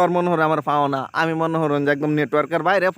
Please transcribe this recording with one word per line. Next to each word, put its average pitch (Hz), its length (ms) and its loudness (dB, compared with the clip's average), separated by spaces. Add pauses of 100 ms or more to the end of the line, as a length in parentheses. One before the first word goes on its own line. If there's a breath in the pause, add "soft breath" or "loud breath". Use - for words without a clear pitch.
আর 170 140 4
মনে 175 140 0
হরে 160 180 2
আমার 156 200 0
পাও 147 160 0 (100)
না। 135 60 -4 (200)
আমি 165 120 0 (100)
মনে 165 200 0
হরুন 147 240 0
যে 143 80 4
একদম 147 240 -2
নেটওয়ার্কের 147 500 0
বাইরে 185 180 2 (120)